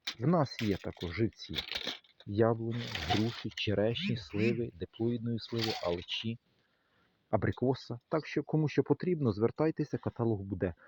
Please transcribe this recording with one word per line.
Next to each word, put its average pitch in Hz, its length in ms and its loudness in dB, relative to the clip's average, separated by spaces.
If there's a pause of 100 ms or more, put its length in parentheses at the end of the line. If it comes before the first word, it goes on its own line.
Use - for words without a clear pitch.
(180)
В 113 80 -2
нас 160 360 2
є 101 140 2
також 87 400 -6
живці 104 400 -2 (720)
яблуні, 113 580 2 (240)
груші, 110 460 0
черешні, 117 600 0
сливи, 113 580 0
диплоїдної 117 640 -2
сливи, 110 340 -2 (100)
аличі, 90 560 -4 (920)
абрикоса. 120 680 0 (100)
Так 156 180 -2
що, - 160 -2
кому 156 260 2
що 139 140 2
потрібно, 151 500 2
звертайтеся, 131 640 0
каталог 110 420 0
буде 98 340 -2 (140)